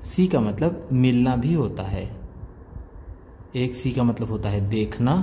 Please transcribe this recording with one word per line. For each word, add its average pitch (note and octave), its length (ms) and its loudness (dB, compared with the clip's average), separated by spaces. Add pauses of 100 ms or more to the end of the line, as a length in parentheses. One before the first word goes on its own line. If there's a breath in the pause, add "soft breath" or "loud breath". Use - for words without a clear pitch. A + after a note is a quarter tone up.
सी - 240 2
का F3 120 2
मतलब A2+ 540 0
मिलना B2+ 420 4
भी C3+ 180 2
होता A2 300 -2
है, F#2+ 200 -4 (1500)
एक B2+ 200 0
सी - 160 -2
का B2+ 120 2
मतलब A#2 280 0
होता G#2 180 -2
है G2+ 200 2
देखना A2 540 2